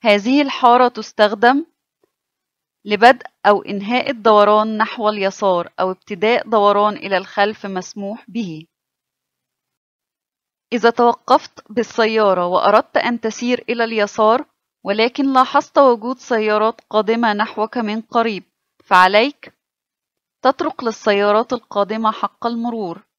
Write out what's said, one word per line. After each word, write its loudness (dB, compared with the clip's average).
هذه 2
الحارة 2
تستخدم 0
لبدء 4
أو 4
إنهاء -4
الدوران 2
نحو -2
اليسار -2
أو -2
ابتداء -4
دوران 2
إلى -6
الخلف -4
مسموح -10
به. -10
إذا 2
توقفت -2
بالسيارة 0
وأردت 0
أن -2
تسير -4
إلى -2
اليسار، 0
ولكن -2
لاحظت 0
وجود 2
سيارات -2
قادمة 0
نحوك -4
من -6
قريب، -4
فعليك 2
تترك -2
للسيارات 0
القادمة -4
حق -8
المرور. -8